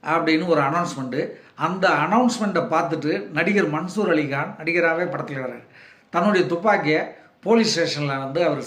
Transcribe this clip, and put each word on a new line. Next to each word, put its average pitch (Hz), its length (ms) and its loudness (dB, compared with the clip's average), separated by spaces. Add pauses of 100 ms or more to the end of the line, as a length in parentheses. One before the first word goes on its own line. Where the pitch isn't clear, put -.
அப்படின்னு 160 440 0
ஒரு 156 140 4
அனௌன்ஸ்மெண்ட். 139 680 -2 (260)
அந்த 180 340 0
அனௌன்ஸ்மெண்ட்டை 196 760 2
பார்த்துட்டு 160 640 -2
நடிகர் 170 440 0
மன்சூர் 180 360 -2
அலிகான், 151 480 -2
நடிகராகவே 170 460 0
படத்துல 139 340 -6
வர்றாரு, 120 260 -10 (460)
தன்னுடைய 185 380 2
துப்பாக்கியை 170 540 2 (400)
போலீஸ் 208 380 2
ஸ்டேஷன்ல 147 380 -2
வந்து 135 260 -2
அவர் 143 240 0